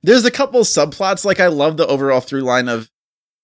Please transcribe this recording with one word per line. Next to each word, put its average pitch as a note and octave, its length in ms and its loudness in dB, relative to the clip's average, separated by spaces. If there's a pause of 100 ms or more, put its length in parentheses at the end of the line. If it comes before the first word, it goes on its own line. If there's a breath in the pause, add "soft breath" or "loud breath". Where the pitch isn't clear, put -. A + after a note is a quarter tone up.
there's A3 220 4
a A#3+ 60 2
couple C4 300 0
subplots. F#3+ 640 -2
Like, F#3+ 140 0
I F3+ 80 4
love D#3 300 0
the D#3+ 100 0
overall C3+ 340 0
through C3+ 200 -6
line B2 280 -2
of A2+ 200 -6 (540)